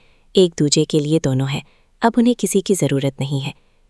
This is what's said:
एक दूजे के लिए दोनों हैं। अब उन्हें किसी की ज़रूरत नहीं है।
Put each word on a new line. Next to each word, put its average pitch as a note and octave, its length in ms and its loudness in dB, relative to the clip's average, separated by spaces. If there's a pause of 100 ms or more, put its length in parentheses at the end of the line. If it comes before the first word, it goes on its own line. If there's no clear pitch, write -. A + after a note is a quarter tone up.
(360)
एक F#3 220 4
दूजे D3+ 280 2
के D#3+ 140 0
लिए D3+ 200 0
दोनों C3+ 300 -2
हैं। D3+ 140 -6 (380)
अब A#3 160 2
उन्हें A#3+ 180 4
किसी G3 260 -2
की G3 140 0
ज़रूरत C#3 440 0
नहीं C#3 220 -4
है। C3+ 120 -8 (360)